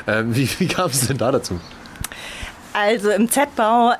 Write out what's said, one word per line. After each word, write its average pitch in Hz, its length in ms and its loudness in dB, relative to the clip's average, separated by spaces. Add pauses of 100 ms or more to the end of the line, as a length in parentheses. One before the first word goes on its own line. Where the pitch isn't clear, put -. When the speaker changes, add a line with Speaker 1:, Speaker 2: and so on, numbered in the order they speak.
Speaker 1:
Ähm, 113 300 0
wie, 131 180 0
<laughs> - 60 -8
wie 185 80 0
kam 180 240 -2
es 127 160 -2
denn 135 100 -2
da 113 140 0
dazu? 98 280 -2 (1120)
Speaker 2:
Also 208 360 2
im 208 220 2
Z-Bau, 240 680 4